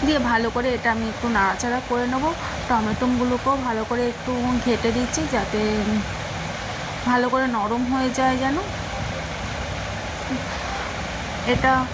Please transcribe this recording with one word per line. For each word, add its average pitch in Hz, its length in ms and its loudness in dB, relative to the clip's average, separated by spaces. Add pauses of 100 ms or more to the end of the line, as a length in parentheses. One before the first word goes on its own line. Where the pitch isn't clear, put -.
দিয়ে 294 140 4 (120)
ভালো 226 240 4
করে 247 120 0 (100)
এটা 233 180 0
আমি 226 180 -2
একটু - 140 -4 (100)
নাড়াচাড়া 202 420 2 (100)
করে 247 240 2
নেবো। 269 160 2 (400)
টমেটোগুলোকেও 247 840 2 (120)
ভালো 220 220 0
করে 247 140 0 (100)
একটু - 180 -4 (320)
ঘেঁটে 233 320 2
দিচ্ছি 247 260 0 (140)
যাতে, 214 260 0 (280)
উম, 214 100 2 (1080)
ভালো 247 240 4
করে 262 120 2 (120)
নরম 214 260 0 (100)
হয়ে 262 240 2
যায় 262 260 4
যেন 277 140 2 (3000)
এটা। 262 200 4 (200)